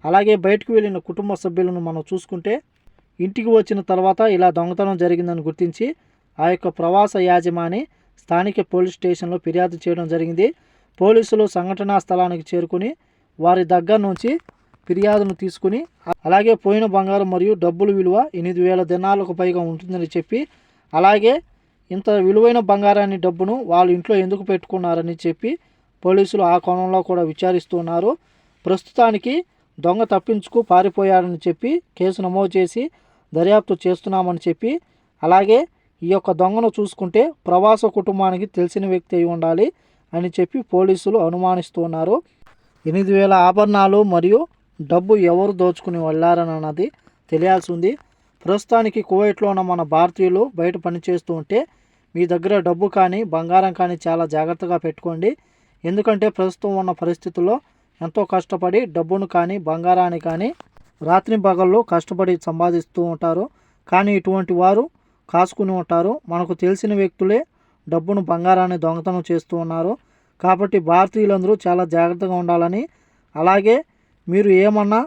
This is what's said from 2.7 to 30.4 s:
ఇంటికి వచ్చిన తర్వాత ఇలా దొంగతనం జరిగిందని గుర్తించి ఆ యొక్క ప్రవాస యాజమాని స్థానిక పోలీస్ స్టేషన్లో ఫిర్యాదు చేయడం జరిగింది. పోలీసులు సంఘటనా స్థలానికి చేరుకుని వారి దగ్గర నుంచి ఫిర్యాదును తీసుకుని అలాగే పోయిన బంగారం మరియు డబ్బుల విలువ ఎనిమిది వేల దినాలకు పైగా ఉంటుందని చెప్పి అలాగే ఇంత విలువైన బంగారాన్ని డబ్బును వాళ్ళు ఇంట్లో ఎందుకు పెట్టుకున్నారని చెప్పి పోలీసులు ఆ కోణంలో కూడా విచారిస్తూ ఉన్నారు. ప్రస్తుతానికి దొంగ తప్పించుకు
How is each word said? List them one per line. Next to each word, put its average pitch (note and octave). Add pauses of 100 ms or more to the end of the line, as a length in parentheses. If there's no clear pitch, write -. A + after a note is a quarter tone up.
ఇంటికి G3
వచ్చిన G#3 (100)
తర్వాత F#3 (140)
ఇలా F3+ (100)
దొంగతనం F3+
జరిగిందని F3
గుర్తించి E3+ (520)
ఆ D#3
యొక్క F3+
ప్రవాస F3+ (180)
యాజమాని F3 (420)
స్థానిక F#3+ (120)
పోలీస్ F3+
స్టేషన్లో F3
ఫిర్యాదు F3
చేయడం E3+
జరిగింది. E3 (540)
పోలీసులు G#3+ (120)
సంఘటనా G3
స్థలానికి F3+
చేరుకుని F3+ (480)
వారి F3
దగ్గర F3+
నుంచి G3 (580)
ఫిర్యాదును G3
తీసుకుని F#3+ (460)
అలాగే G3+ (120)
పోయిన G#3+
బంగారం G3
మరియు F#3 (120)
డబ్బుల F3
విలువ F#3 (180)
ఎనిమిది F3+
వేల F#3
దినాలకు F#3
పైగా F3+ (100)
ఉంటుందని F3
చెప్పి G3+ (520)
అలాగే G3+ (560)
ఇంత G3 (140)
విలువైన A3+ (100)
బంగారాన్ని G3+
డబ్బును F#3 (100)
వాళ్ళు F3+
ఇంట్లో F3+
ఎందుకు F#3+
పెట్టుకున్నారని E3+ (100)
చెప్పి F3 (520)
పోలీసులు G3
ఆ F3
కోణంలో F#3
కూడా F3
విచారిస్తూ F3+
ఉన్నారు. E3+ (540)
ప్రస్తుతానికి A3+ (440)
దొంగ F3 (100)
తప్పించుకు G#3 (100)